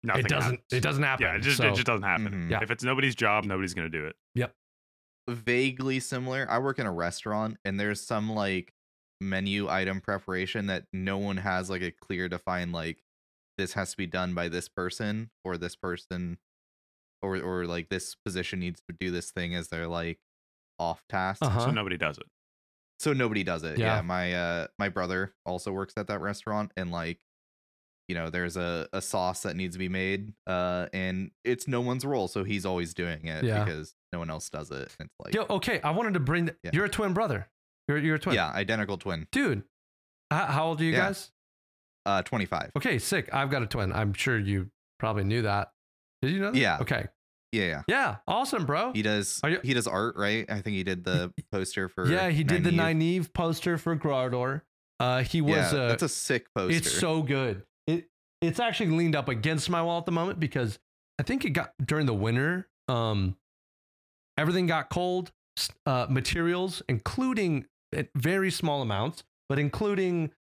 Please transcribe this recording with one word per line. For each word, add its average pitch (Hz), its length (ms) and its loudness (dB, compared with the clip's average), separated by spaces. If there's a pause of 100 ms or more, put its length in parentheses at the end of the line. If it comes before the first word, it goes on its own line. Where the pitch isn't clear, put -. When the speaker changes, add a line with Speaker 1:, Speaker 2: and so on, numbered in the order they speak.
Speaker 1:
Nothing 117 220 4
Speaker 2:
it 101 40 0
doesn't, 143 220 4
Speaker 1:
happens. - 220 -6
Speaker 2:
it 127 80 2
doesn't 147 220 2
happen. 131 220 2
Speaker 1:
Yeah, 87 100 0
it 104 40 0
just, 135 180 2
Speaker 2:
So 117 120 4
Speaker 1:
it 104 60 2
just 113 120 2
doesn't 110 160 2
happen. 98 240 2
Speaker 3:
Mm-hmm. 92 240 -2
Speaker 2:
Yeah. 110 100 2
Speaker 1:
If 107 100 -2
it's 117 120 -4
nobody's 131 320 2
job, 104 300 2
nobody's 95 280 0
gonna 85 160 -4
do 78 160 -4
it. 78 100 -10 (200)
Speaker 2:
Yep. - 200 -2 (760)
Speaker 3:
Vaguely 127 720 2
similar. 127 500 -4
I 113 100 2
work 135 200 -2
in 123 60 0
a 98 60 0
restaurant, 104 760 -2
and 98 140 -2
there's 104 220 0
some, 107 280 -2
like, 98 440 -2 (460)
menu 98 480 -2
item 95 320 0
preparation 95 680 -4
that 92 260 -4
no 95 240 -2
one 101 200 -2
has, 92 320 -2
like, 92 120 -4
a 87 100 -4
clear 90 380 -6
defined, 87 420 -4
like, 82 320 -6 (540)
"This 92 160 -4
has 95 180 -4
to - 60 -12
be 98 100 -4
done 90 260 -2
by 87 140 -2
this 87 220 -4
person," 104 640 -4 (120)
or 90 140 -4
"This 85 180 -6
person," 87 600 -6 (840)
or, 95 200 -2
or, 90 240 -2
like, 85 240 -4
"This - 260 -4
position 92 440 -4
needs 87 280 -4
to 87 100 -12
do 90 140 -2
this 87 200 -4
thing 87 240 -4
as 85 140 -4
their, 82 180 -4
like, 85 320 -4 (600)
off 82 300 -2
task." 95 340 -2
Speaker 2:
Uh-huh. 117 220 2
Speaker 1:
So 123 60 2
nobody 98 260 -2
does 78 220 -2
it. - 80 -16 (720)
Speaker 3:
So 156 120 2
nobody 113 320 2
does 85 200 -2
it. 80 160 -4
Speaker 2:
Yeah. 110 180 2
Speaker 3:
Yeah. 104 60 0
My, 90 300 0
uh, 85 340 0 (120)
my 101 100 0
brother 92 460 -2 (100)
also 90 280 -4
works 95 240 -4
at 104 100 -4
that 101 140 -2
restaurant, 104 560 -4
and, 90 140 -4
like, 85 280 -4 (880)
you 90 80 -4
know, 82 140 -2
there's 87 260 -2
a, 87 380 -2
a 95 80 -4
sauce 92 400 -2
that 85 160 -4
needs 90 180 -4
to 92 40 -10
be 92 100 -2
made, 95 440 -2 (120)
uh, 90 480 -2
and 92 380 -2 (120)
it's 123 240 -2
no 123 140 0
one's 123 240 -2
role, 127 240 0
so 98 160 -2
he's 101 200 -2
always 87 280 -2
doing 82 340 -4
it 78 160 -4
Speaker 2:
Yeah. 107 220 2
Speaker 3:
because 78 300 -6 (180)
no 87 60 -6
one 82 100 -6
else 78 200 -8
does 76 220 -10
it. 67 280 -10
And - 100 -14
it's - 100 -20
like, - 160 -8
Speaker 2:
Yo, 220 100 0 (120)
okay, 220 240 0
I 151 100 0
wanted 214 220 0
to 175 80 2
bring 165 240 2
the, 165 180 -2
Speaker 3:
Yeah. - 100 -6
Speaker 2:
you're 180 120 4
a 196 40 0
twin 202 240 0
brother. 151 360 0 (400)
You're, 147 80 2
you're 156 180 2
a 151 40 0
twin. 156 160 2
Speaker 3:
Yeah, 87 160 2
identical 101 460 0
twin. 82 340 -4
Speaker 2:
Dude, 208 280 2 (720)
h-, 151 80 2
how 156 280 0
old 160 120 -2
are 160 60 2
you 160 80 4
Speaker 3:
Yeah. 180 140 4
Speaker 2:
guys? - 240 -6 (760)
Speaker 3:
Uh, 98 160 4
twenty-five. 92 560 -2
Speaker 2:
Okay, 139 220 2
sick. - 340 -2
I've 139 160 2
got 135 140 0
a - 40 -2
twin. 98 240 0
I'm 104 220 2
sure 120 260 2
you 98 320 0 (280)
probably 104 260 0
knew 107 160 2
that. 101 320 0 (480)
Did 127 100 2
you 190 80 0
know 202 120 -2
that? 254 60 2
Speaker 3:
Yeah. 95 220 4
Speaker 2:
Okay. 127 280 0 (440)
Speaker 3:
Yeah, 110 140 2
yeah. 78 240 -2
Speaker 2:
Yeah, 220 260 2 (120)
awesome, 233 380 0
bro. 175 280 0
Speaker 3:
He 107 80 0
does, 104 420 0
Speaker 2:
Are 147 60 2
you 180 140 2
Speaker 3:
he 131 100 0
does 117 140 2
art, 107 300 0
right? 104 320 0
I 101 120 -4
think 104 160 -2
he 95 60 0
did 90 200 -2
the 90 340 0
Speaker 2:
Y-, - 140 -8
Speaker 3:
poster 95 380 -2
for - 200 -2
Speaker 2:
Yeah, 180 200 2
he 156 160 2
did 160 180 4
the 175 80 4
Speaker 3:
Nynaeve. 165 540 4
Speaker 2:
Nynaeve - 80 -16
poster 165 440 0
for 165 200 0
Grardor. 131 640 0 (400)
Uh, 127 220 2
he 165 180 2
was, 147 320 4
Speaker 3:
Yeah, 143 60 4
Speaker 2:
uh, 123 100 2
Speaker 3:
that's 117 140 4
a 156 60 2
sick - 440 0
poster. 107 240 2
Speaker 2:
it's - 140 0
so 160 300 2
good. 131 420 0 (240)
It, 170 220 0 (320)
it's 165 180 2
actually 226 300 2
leaned 160 260 6
up 139 140 0
against 135 400 2
my 175 120 4
wall 170 180 2
at 170 60 -6
the 180 60 0
moment 170 300 0
because 123 360 0 (420)
I 147 40 2
think 254 220 0
it 170 60 2
got, - 220 -2 (120)
during 156 200 2
the 123 80 4
winter, 127 540 2 (220)
um, 107 480 2 (1000)
everything 175 300 2
got 160 220 0
cold, 180 420 0 (260)
s-, - 120 -2 (160)
uh, 127 240 2
materials, 170 800 2
including, 190 760 2 (300)
uh, 156 80 0 (120)
very 180 360 2
small 147 300 0
amounts, 113 420 -2 (240)
but 139 100 2
including 175 720 2 (140)